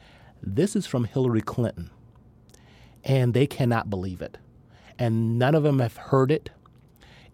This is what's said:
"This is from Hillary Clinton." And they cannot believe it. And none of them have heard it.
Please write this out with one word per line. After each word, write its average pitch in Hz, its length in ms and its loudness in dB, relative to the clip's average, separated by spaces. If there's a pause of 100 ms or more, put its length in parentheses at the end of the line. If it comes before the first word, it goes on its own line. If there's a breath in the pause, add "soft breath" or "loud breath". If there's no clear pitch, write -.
(420 loud breath)
"This 123 340 0
is 196 100 0
from 120 200 -2
Hillary 123 360 0
Clinton." - 480 -4 (1160 soft breath)
And 127 280 2
they 131 140 4
cannot 117 420 0
believe 92 320 -6
it. - 160 -12 (600 loud breath)
And 113 400 0
none 135 160 2
of 151 80 2
them 143 160 2
have 117 180 -2
heard 131 340 2
it. - 180 -2 (840 loud breath)